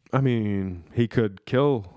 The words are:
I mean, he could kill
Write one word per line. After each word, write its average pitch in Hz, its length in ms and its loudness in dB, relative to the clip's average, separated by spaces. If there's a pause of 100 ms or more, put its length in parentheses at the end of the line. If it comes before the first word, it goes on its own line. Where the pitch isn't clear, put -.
(120)
I 131 80 2
mean, 101 720 0
he 120 140 0
could 104 400 -2
kill 127 500 0